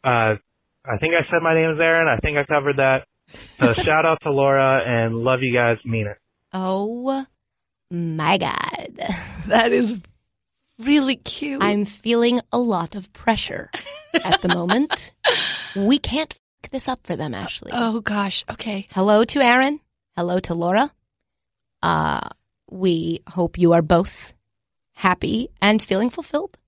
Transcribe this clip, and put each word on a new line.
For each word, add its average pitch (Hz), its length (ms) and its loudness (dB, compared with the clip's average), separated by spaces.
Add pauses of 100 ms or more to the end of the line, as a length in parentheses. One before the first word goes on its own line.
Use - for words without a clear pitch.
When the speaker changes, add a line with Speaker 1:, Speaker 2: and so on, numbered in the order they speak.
Speaker 1:
Uh, 117 320 4 (500)
I 123 140 -2
think 165 160 0
I 165 160 2
said 170 100 2
my 165 140 2
name 160 160 2
is 151 80 -4
Aaron. 165 280 4
I 117 100 2
think 147 200 -2
I 143 80 0
covered 143 320 0
that. 135 280 2 (540)
So 120 140 4
Speaker 2:
<laughs> - 100 0
Speaker 1:
shout 160 220 2
out 160 180 2
to 151 80 -2
Laura 135 540 4
and 117 300 0
love 127 260 0
you 127 120 0
guys. 117 320 4
Mean 113 220 -2
it. 104 100 -10 (360)
Speaker 2:
Oh 226 720 -4 (640)
my 165 480 -2
God. - 640 -6 (480)
Speaker 3:
That 226 260 2
is 233 260 0 (800)
really 269 360 2
cute. 277 480 -6
Speaker 2:
I'm 208 220 2
feeling 233 540 0 (120)
a 233 80 0
lot 196 360 -2
of 190 180 -14
pressure - 580 -4 (520)
at - 180 0
the 180 80 0
moment. 185 680 0
Speaker 3:
<laughs> - 40 -20 (560)
Speaker 2:
We 233 220 2
can't 311 340 -4
fuck - 380 -20
this - 160 -6
up 254 180 -6
for 170 120 -4
them, 143 160 -6
Ashley. - 400 -10
Speaker 3:
Oh, 233 260 -2
gosh. 202 500 -4
Okay. 202 440 -8
Speaker 2:
Hello 208 320 4
to 285 160 -2
Aaron. 262 400 4 (340)
Hello 180 240 -2
to 180 140 -6
Laura. 185 360 0 (960)
Uh, 78 380 0 (500)
we 165 480 0 (100)
hope 175 280 -2
you 170 160 6
are 170 80 6
both 170 520 0 (600)
happy 196 560 -2 (120)
and 208 220 2
feeling 208 260 0
fulfilled. - 480 -6 (100)